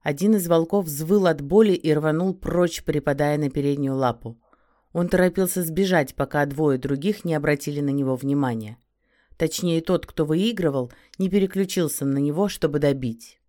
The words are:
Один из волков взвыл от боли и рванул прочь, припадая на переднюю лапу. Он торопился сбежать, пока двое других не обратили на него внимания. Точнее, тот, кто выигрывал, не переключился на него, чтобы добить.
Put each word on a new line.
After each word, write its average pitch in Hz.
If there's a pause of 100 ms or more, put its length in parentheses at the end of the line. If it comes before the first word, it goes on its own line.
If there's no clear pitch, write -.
Один 175
из 175
волков 170
взвыл 160
от 151
боли 190
и 156
рванул 156
прочь, 170
припадая 147
на 147
переднюю 139
лапу. 120 (540)
Он 175
торопился 180
сбежать, 165
пока 147
двое 143
других 143
не 165
обратили 147
на 143
него 135
внимания. 127 (600)
Точнее, 165
тот, 175
кто 160
выигрывал, 160 (260)
не 190
переключился 190
на 139
него, 147
чтобы 151
добить. 135